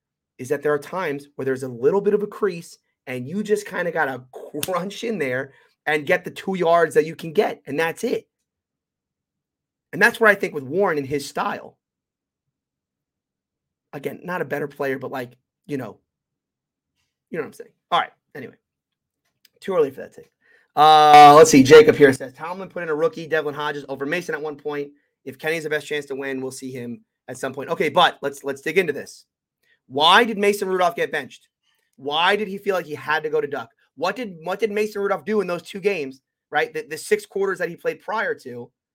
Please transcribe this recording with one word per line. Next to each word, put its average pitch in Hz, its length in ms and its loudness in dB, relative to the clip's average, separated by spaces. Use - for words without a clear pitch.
is 127 100 -12
that 143 140 -4
there 151 100 0
are 147 60 0
times 147 580 -8
where 131 80 -8
there's 131 180 -4
a 135 60 -10
little 135 320 0
bit 202 140 0
of 202 80 0
a 208 40 -6
crease 185 520 -8
and 127 220 -10
you 196 140 -8
just 208 240 -2
kinda 185 260 -6
gotta 131 320 -4
crunch 185 400 -6
in 226 140 -6
there 131 340 -6
and 151 200 -2
get 180 180 0
the 165 60 -12
two 190 260 -8
yards 170 380 2
that 156 120 4
you 165 80 -12
can - 180 -12
get, - 340 -2
and 143 120 -8
that's 165 240 -4
it. - 260 -6
And 180 80 -6
that's 226 180 2
where 220 120 4
I 202 40 4
think 190 200 -6
with 143 100 -8
Warren 170 320 -2
and 139 100 -6
his 143 220 -6
style, 190 480 -8
again, 139 320 -8
not 175 160 -6
a 151 60 -6
better 143 200 -6
player, 135 320 -6
but, 131 120 -12
like, 127 260 -12
you 147 100 -8
know, 117 220 -12
you - 80 -12
know 156 60 -6
what 117 60 -10
I'm - 40 -20
saying. - 200 -20
All 170 100 2
right, - 120 -6
anyway, 131 200 -18
too 190 160 -6
early 147 140 2
for 131 100 -18
that 90 140 -18
take. - 180 -20
Uh, 151 600 10
let's 156 140 10
see. 139 120 8
Jacob 147 340 10
here 139 160 8
says, 135 200 -8
"Tomlin 180 360 -12
put 175 140 -10
in 165 60 -8
a 151 60 -4
rookie, 160 320 -4
Devlin 147 280 -4
Hodges, 147 340 -8
over 135 180 -8
Mason 170 280 -6
at 147 80 -10
one 151 140 -10
point. 147 340 -10
If 131 140 -16
Kenny's 160 260 -6
the 156 60 -6
best 147 160 -6
chance 147 200 -8
to 139 80 -10
win, 135 260 -8
we'll 131 100 -8
see 127 220 -14
him 120 320 -14
at 127 100 -14
some 135 140 -8
point." 127 180 -10
Okay, 170 180 -2
but 151 340 4
let's, 139 200 -8
let's 135 200 -8
dig 160 160 -2
into 170 140 -2
this. - 340 -14
Why 165 380 4
did 220 140 -4
Mason 202 300 0
Rudolph 180 280 0
get 160 160 -4
benched? 135 360 -12
Why 156 400 -2
did 208 120 -6
he 190 100 -10
feel 190 160 -4
like 175 120 -4
he 147 80 -12
had 151 280 -4
to 156 80 -6
go 151 100 0
to 143 60 -6
Duck? 135 240 -10
What 180 200 -4
did, 202 260 -10
what 185 160 -6
did 220 120 -2
Mason 208 320 -6
Rudolph 190 240 -4
do 208 160 0
in 180 40 -4
those 175 160 -6
two - 180 -14
games, 165 420 -6
right? 156 220 -2
The, 156 160 -10
the 156 80 -10
six 208 300 -4
quarters 196 320 -4
that 170 100 -4
he 170 80 -12
played 165 240 -8
prior 196 360 -6
to 151 340 -16